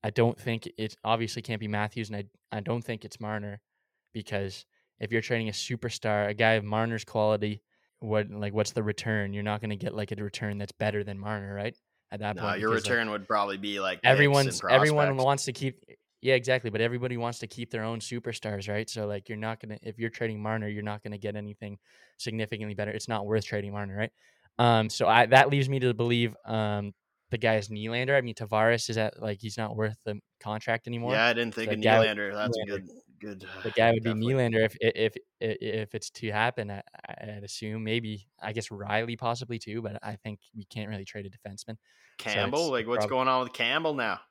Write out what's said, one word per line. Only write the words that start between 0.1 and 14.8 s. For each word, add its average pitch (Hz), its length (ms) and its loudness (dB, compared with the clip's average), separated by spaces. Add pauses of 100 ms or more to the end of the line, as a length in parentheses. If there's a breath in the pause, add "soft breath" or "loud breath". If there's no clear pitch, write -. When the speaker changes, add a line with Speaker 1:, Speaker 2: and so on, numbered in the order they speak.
Speaker 1:
don't 117 280 4
think 113 380 -4
it 110 260 -4
obviously 113 380 0
can't 110 180 -6
be 110 80 -6
Matthews, 104 420 -2
and 107 80 -8
I, 104 60 -6 (280)
I 110 100 -4
don't 113 220 -2
think 113 220 -8
it's - 140 -16
Marner, 104 400 -6 (540)
because 98 520 -6 (340)
if 107 120 -6
you're 113 100 2
trading 113 280 -2
a - 20 -6
superstar, 110 800 -2
a 107 40 -4
guy 113 200 4
of 107 100 2
Marner's 110 400 0
quality, 107 580 0 (380)
what, 107 320 0
like, 104 220 -6
what's 107 180 0
the 117 100 -2
return? 104 520 0
You're 101 100 -4
not 104 180 -2
gonna 107 140 -4
get, - 180 -6
like, 104 180 -4
a 107 40 -4
return 104 420 -4
that's 104 140 -8
better 104 320 0
than 98 160 -8
Marner, 101 340 -6
right? 101 220 -4 (360)
At 104 100 -10
that 104 140 -2
Speaker 2:
No, 85 80 -6
Speaker 1:
point, 98 160 0
Speaker 2:
your 110 120 2
Speaker 1:
because, 110 140 2
like, 101 60 -2
Speaker 2:
return 117 200 2
would 101 160 -6
probably 101 300 2
be, 101 220 -4
like, 95 220 -2
picks 123 100 6
Speaker 1:
everyone's, 139 500 6
Speaker 2:
and 95 100 2
Speaker 1:
everyone 147 360 8